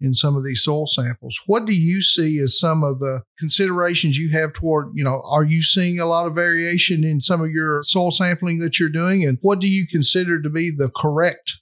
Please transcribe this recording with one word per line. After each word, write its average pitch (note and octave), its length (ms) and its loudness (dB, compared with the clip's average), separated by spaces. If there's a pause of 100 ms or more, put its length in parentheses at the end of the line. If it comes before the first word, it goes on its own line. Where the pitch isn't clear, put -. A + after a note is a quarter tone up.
in C3+ 120 0
some C#3+ 220 2
of C3+ 80 -2
these C3+ 200 -2
soil D3+ 240 -2
samples. B2 580 -4
What G#3+ 200 2
do A3 60 -2
you F3+ 300 2
see D#3 380 2
as C3+ 200 2
some D#3+ 240 2
of C3+ 160 -2
the C3 220 -4 (160)
considerations F3 800 0
you D#3+ 140 -2
have D#3 220 0
toward, D3+ 420 -2
you D3 80 -2
know, C3 260 0
are D3+ 160 4
you D#3+ 160 2
seeing F3 380 2
a E3+ 80 0
lot E3+ 180 0
of D#3+ 80 -4
variation E3+ 720 0
in D3+ 160 0
some F3 200 2
of D#3+ 100 -2
your D#3 320 -2
soil F3+ 280 0
sampling F3 480 0
that E3 200 -2
you're D#3+ 100 0
doing? F3 340 0
And C3+ 180 0
what G3 180 2
do G3 80 -2
you F#3+ 200 0
consider E3+ 540 0
to D3+ 80 -6
be E3 220 -2
the C#3+ 180 -2
correct D#3 720 -2